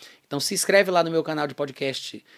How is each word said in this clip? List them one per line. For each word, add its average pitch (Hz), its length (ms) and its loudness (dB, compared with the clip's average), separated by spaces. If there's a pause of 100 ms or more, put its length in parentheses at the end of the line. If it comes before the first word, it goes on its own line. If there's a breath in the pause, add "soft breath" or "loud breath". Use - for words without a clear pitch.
(260 loud breath)
Então 143 140 -6
se - 140 -2
inscreve 196 360 4
lá 175 140 4
no 165 80 -2
meu 160 100 2
canal 156 240 -2
de 139 80 -8
podcast, 135 680 -6 (140 soft breath)